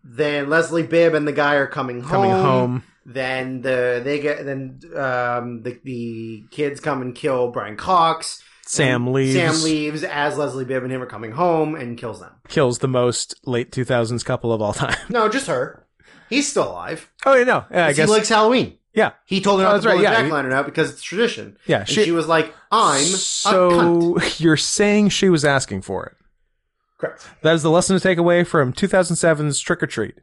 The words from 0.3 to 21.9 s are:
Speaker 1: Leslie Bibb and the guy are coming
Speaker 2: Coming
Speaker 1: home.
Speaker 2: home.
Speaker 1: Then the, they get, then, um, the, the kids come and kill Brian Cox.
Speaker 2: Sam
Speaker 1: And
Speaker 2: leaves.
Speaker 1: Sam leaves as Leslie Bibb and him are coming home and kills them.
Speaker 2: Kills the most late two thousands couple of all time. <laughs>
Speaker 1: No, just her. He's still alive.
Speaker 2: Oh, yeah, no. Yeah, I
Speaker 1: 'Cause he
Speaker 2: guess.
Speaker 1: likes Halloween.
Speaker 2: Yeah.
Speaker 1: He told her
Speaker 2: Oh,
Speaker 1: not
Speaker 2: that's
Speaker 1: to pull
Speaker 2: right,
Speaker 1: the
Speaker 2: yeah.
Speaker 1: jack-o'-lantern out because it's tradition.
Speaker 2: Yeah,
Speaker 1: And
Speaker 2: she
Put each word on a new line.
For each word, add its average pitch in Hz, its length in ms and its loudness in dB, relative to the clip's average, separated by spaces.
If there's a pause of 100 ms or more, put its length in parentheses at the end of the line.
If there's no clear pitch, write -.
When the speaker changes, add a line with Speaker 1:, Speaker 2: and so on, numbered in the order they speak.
Speaker 1:
Leslie 165 340 0
Bibb 165 300 4
and 151 140 0
the 143 40 -2
guy 147 240 2
are 139 120 2
coming 123 340 -8
Speaker 2:
Coming 190 300 2
Speaker 1:
home. 190 100 2
Speaker 2:
home. 127 420 2 (220)
Speaker 1:
Then 131 560 -6
the, 123 420 0
they 143 160 -2
get, 147 260 -4
then, 135 340 -8 (160)
um, 120 680 -4
the, 120 200 -10
the 113 680 -10
kids 143 280 -4
come 139 220 -4
and 123 120 -8
kill 123 380 -2
Brian 107 240 -8
Cox. 165 640 0 (240)
Speaker 2:
Sam 127 400 0
Speaker 1:
And 127 80 -2
Speaker 2:
leaves. 131 200 2
Speaker 1:
Sam 160 300 2
leaves 151 400 -2
as 147 340 -2
Leslie 135 280 -4
Bibb 131 180 -4
and 127 80 -8
him 131 100 -6
are 123 60 -8
coming 110 260 -14
home 160 420 0
and 120 220 -10
kills 104 240 -12
them. 85 100 -20 (160)
Speaker 2:
Kills 127 320 0
the 135 80 -2
most 123 480 0 (100)
late 123 280 -4
two 127 100 -4
thousands 117 400 -2
couple 120 300 -2
of 110 80 -2
all 104 120 -2
time. - 300 -2
<laughs> - 60 -20
Speaker 1:
No, 220 180 0
just 262 200 -2
her. 139 380 -6 (440)
He's 285 200 -2
still 131 220 -2
alive. 90 400 -12 (140)
Speaker 2:
Oh, 269 100 6
yeah, 247 80 4
no. 226 260 0
Yeah, 175 160 2
I 151 40 2
Speaker 1:
'Cause 143 80 0
he 156 60 4
Speaker 2:
guess. 175 60 4
Speaker 1:
likes 214 200 2
Halloween. 220 480 2 (160)
Speaker 2:
Yeah. 214 180 0 (140)
Speaker 1:
He 190 160 -2
told 202 180 2
her 190 60 2
Speaker 2:
Oh, 190 40 4
Speaker 1:
not 202 40 4
Speaker 2:
that's 208 100 2
Speaker 1:
to 226 60 2
pull 190 100 4
Speaker 2:
right, 208 100 4
Speaker 1:
the 226 80 2
Speaker 2:
yeah. 226 120 2
Speaker 1:
jack-o'-lantern 135 240 -2
out 139 120 0
because 151 260 -2
it's - 100 -20
tradition. 139 640 -4
Speaker 2:
Yeah, 135 140 0
Speaker 1:
And 95 100 -6
Speaker 2:
she 202 160 2